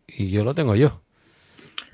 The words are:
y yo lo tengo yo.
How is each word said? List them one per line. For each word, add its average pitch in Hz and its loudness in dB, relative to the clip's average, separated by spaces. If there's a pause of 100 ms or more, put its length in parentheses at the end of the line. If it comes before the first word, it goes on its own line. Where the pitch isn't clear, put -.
y 98 -6
yo 104 0
lo 131 -4
tengo 147 0
yo. 139 2 (920)